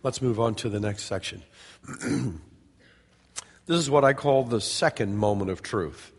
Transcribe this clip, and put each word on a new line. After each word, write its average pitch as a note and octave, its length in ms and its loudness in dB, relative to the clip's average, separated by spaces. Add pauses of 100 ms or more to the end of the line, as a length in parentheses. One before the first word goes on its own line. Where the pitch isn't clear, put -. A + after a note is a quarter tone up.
Let's C3 180 -4
move A#2 200 0
on A2+ 140 2
to - 120 -6
the G2+ 140 -2
next G#2 220 -4
section. - 400 -8 (580)
<clears throat> A#2+ 400 -4 (1200)
This E3+ 140 0
is C#3+ 100 -2
what C#3 160 6
I C3+ 80 8
call C3+ 320 4
the A#2 160 0
second G#2+ 560 0
moment G2+ 340 2
of F2+ 100 -6
truth. - 580 -6